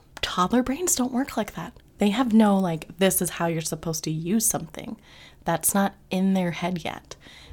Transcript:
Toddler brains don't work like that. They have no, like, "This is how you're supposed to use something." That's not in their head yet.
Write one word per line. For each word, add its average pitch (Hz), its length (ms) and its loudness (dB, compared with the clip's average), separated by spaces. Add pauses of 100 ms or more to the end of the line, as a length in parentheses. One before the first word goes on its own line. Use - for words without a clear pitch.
(200)
Toddler 190 420 2
brains 294 320 -2
don't 254 180 -2
work 254 240 -4
like 214 180 -4
that. 170 180 -10 (260)
They 208 120 4
have 226 240 2
no, 208 240 8
like, 165 400 -4
"This 190 240 2
is 175 80 -2
how 170 160 -2
you're 165 160 -2
supposed 160 420 -6
to 156 60 -2
use 175 340 0
something." - 520 -4 (480)
That's - 300 0
not 196 200 2 (160)
in 190 240 2
their 175 180 0
head 175 320 -4
yet. - 320 -10 (360)